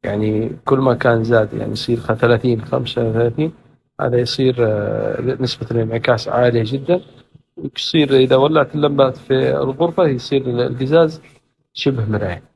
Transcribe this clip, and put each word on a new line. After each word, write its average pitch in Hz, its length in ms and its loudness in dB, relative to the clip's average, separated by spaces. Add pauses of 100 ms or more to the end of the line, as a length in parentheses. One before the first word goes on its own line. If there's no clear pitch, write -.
يعني 107 480 -2 (140)
كل 135 140 2
ما 131 160 2
كان 117 300 2
زاد، 113 300 2
يعني 110 180 -6
يصير 117 240 -2
خ-، 117 160 -4
ثلاثين، 117 500 0
خمسة 120 460 -4
وثلاثين، 117 440 -2 (480)
هذا 120 180 0
يصير، 123 400 0
آه، 107 840 -2
نسبة 120 300 -4
الانعكاس 113 580 0
عالية 120 380 2
جدًا. 139 340 0 (560)
ويصير 139 600 0
إذا 131 200 6
ولعت 147 380 2
اللمبات 143 420 2
في 131 400 0
الغرفة، 151 500 0
يصير 131 400 -2
ال-، 120 140 -2
القزاز 135 600 2 (500)
شبه 127 320 -2
مراية. 104 380 -4 (140)